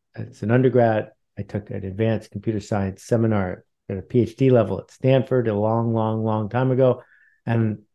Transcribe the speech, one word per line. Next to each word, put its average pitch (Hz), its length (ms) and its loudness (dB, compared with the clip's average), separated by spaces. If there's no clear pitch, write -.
as 110 280 -14
an 104 80 0
undergrad. 120 600 2
I 104 60 -6
took - 260 -10
an 98 160 -10
advanced 104 460 -4
computer 104 280 -6
science 98 440 -4
seminar 110 600 0
at 98 80 -6
a 92 40 -8
P 123 200 0
H - 140 -2
D 135 160 2
level 101 280 2
at - 120 -16
Stanford 131 560 0
a 107 80 0
long, 113 380 0
long, 110 300 -2
long 107 260 -2
time 131 220 0
ago. 127 300 2
And 113 340 0